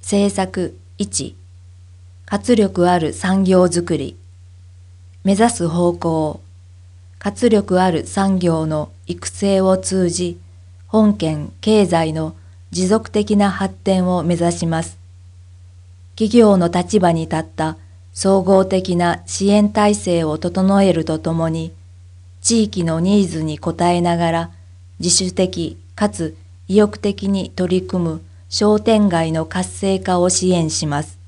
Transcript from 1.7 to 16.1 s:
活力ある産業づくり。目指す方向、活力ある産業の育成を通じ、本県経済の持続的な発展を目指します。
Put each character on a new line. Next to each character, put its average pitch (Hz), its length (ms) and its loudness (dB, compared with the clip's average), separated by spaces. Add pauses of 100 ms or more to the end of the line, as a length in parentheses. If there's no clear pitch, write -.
活 214 320 2
力 180 340 2
あ 180 80 4
る 160 140 -4
産 190 320 0
業 185 220 6
づ 175 180 -2
く 170 100 -2
り。 135 220 -6 (1040)
目 190 80 2
指 214 180 4
す 170 200 -2
方 175 240 2
向、 160 480 -4 (800)
活 202 280 -2
力 196 340 2
あ 185 80 4
る 165 160 -2
産 196 320 0
業 165 300 0
の 151 240 -4 (160)
育 175 220 -8
成 196 320 0
を 190 160 4
通 185 320 -2
じ、 175 280 -6 (500)
本 214 260 2
県 156 480 -4
経 214 240 4
済 165 260 0
の 160 240 -6 (360)
持 180 160 -2
続 220 220 0
的 208 280 0
な 202 120 4
発 190 240 -4
展 185 360 0
を 180 140 0
目 175 120 0
指 170 160 0
し 170 160 -4
ま 165 160 -2
す。 - 140 -12 (1200)